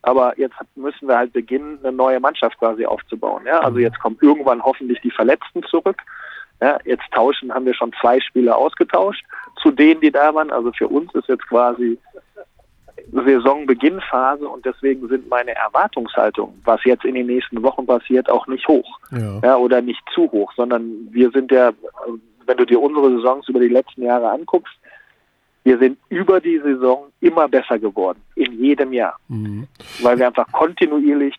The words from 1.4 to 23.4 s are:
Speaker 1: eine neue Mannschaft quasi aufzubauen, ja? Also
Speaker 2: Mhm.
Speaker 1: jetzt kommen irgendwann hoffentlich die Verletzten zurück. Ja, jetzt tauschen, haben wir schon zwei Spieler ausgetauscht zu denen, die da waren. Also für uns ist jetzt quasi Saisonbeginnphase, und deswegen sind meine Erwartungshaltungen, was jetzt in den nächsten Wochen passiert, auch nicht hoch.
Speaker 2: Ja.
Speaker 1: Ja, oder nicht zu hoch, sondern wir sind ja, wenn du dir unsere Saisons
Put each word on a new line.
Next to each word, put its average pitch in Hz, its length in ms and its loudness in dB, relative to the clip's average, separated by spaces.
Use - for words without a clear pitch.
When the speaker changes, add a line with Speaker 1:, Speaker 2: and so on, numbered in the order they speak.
Speaker 1:
eine 131 120 -4
neue 131 260 0
Mannschaft 143 380 -2
quasi 113 280 -2
aufzubauen, 107 600 -6
ja? 156 140 0
Also 127 160 0
Speaker 2:
Mhm. 123 60 2
Speaker 1:
jetzt 117 180 -2
kommen 110 220 -4
irgendwann 143 400 4
hoffentlich 127 400 -2
die 120 80 -2
Verletzten - 540 -2
zurück. 175 360 -2
Ja, 139 220 2
jetzt - 280 -4
tauschen, 127 400 0
haben 131 140 -4
wir 123 80 0
schon 117 260 -4
zwei 123 200 4
Spieler 117 360 2
ausgetauscht 175 680 0
zu 151 120 4
denen, 156 280 4
die 151 120 4
da 147 220 2
waren. 156 160 -2
Also 120 220 -2
für - 160 -4
uns 160 260 -2
ist - 140 -4
jetzt 127 200 -2
quasi 120 500 0
Saisonbeginnphase, 135 1400 0
und 123 160 -14
deswegen 131 440 -4
sind 127 200 -4
meine 123 260 -2
Erwartungshaltungen, 110 1080 -2
was 113 200 0
jetzt 123 200 2
in 127 100 -2
den 123 120 -4
nächsten 120 360 -4
Wochen 127 240 -2
passiert, 123 440 0
auch - 160 0
nicht 131 220 -6
hoch. - 300 0
Speaker 2:
Ja. 107 320 -8
Speaker 1:
Ja, 127 140 4
oder 123 240 2
nicht 123 200 -8
zu 170 160 2
hoch, 104 240 -2
sondern 117 560 -4
wir 120 200 2
sind 131 200 -2
ja, 127 220 4
wenn 123 100 0
du 123 100 4
dir 120 140 4
unsere 143 360 2
Saisons 127 320 -2